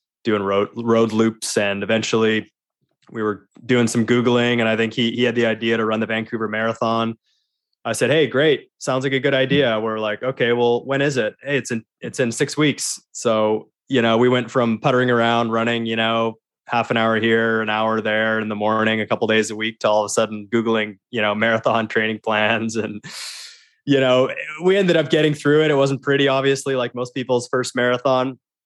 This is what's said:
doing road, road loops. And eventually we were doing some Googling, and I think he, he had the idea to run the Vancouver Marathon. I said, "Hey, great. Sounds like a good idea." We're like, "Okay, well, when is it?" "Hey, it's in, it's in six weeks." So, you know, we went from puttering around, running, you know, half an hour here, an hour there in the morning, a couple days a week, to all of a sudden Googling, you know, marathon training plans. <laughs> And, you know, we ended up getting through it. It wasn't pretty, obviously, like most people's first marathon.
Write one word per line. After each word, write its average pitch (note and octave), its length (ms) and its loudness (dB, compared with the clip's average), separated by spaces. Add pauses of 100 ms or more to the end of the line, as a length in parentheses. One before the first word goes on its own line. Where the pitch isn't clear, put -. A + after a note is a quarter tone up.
(220)
doing G#2+ 200 -2
road, G2 340 0
road A2+ 360 2
loops. A2+ 440 0
And G2+ 260 -2
eventually A2 680 0 (580)
we A2+ 120 -8
were G#2+ 260 -6 (160)
doing A#2+ 220 2
some A2+ 180 0
Googling, A#2+ 560 2
and A2+ 80 0
I A2 80 0
think A2 160 0
he, A#2 200 -2
he A#2 100 -2
had A#2 120 2
the A#2 120 0
idea A2+ 320 0
to A2+ 80 -2
run A2 140 -2
the G#2+ 60 -4
Vancouver A2 400 -6
Marathon. A2+ 680 -2 (720)
I A#2 60 -2
said, A#2+ 180 0
"Hey, D3+ 160 4
great. C#3+ 420 0 (100)
Sounds C3 260 -4
like C#3 100 -4
a C3 60 0
good C#3 120 0
idea." C3 480 2
We're A2 200 -4
like, G#2+ 220 -4
"Okay, B2 300 0
well, A#2+ 320 2
when C#3 160 -2
is C#3 160 0
it?" G#2+ 240 -2
"Hey, C#3+ 160 -4
it's - 140 -4
in, A2+ 140 -6 (160)
it's A#2 200 -6
in A#2 120 0
six - 220 -4
weeks." - 460 -2 (120)
So, A2 580 0 (180)
you B2+ 140 2
know, A2+ 160 4
we B2 100 6
went B2 220 0
from A#2 280 0
puttering B2+ 300 2
around, A#2 440 2
running, A#2 340 -2
you A2+ 80 -4
know, A2+ 400 0 (320)
half A#2 240 -2
an A#2+ 60 0
hour A2+ 240 2
here, A2+ 420 2
an G#2+ 80 -4
hour A2 300 0
there A2 400 0
in G#2+ 80 -4
the G#2+ 80 -6
morning, A2 440 0
a G#2 60 -4
couple A2 220 -2
days A2 240 2
a G#2 40 -10
week, A2 220 -6
to A2+ 100 0
all G#2+ 140 4
of G#2 40 -2
a - 20 -6
sudden G#2+ 440 -2
Googling, A2 460 -2 (140)
you A#2 100 -2
know, G#2 100 0
marathon A2+ 540 0
training A2 380 -2
plans. A2 520 0
<laughs> A2 100 -2
And, G#2 180 -10 (800)
you C3+ 160 2
know, B2+ 340 2 (300)
we F#3+ 120 4
ended F3+ 200 4
up D3+ 120 0
getting D#3 240 2
through D3 300 2
it. D3+ 80 2
It D3 60 2
wasn't C#3 260 0
pretty, C#3 240 2
obviously, C3+ 480 0
like B2 180 -2
most A#2+ 220 -8
people's B2 320 -2
first B2+ 300 -4
marathon. B2+ 600 0 (300)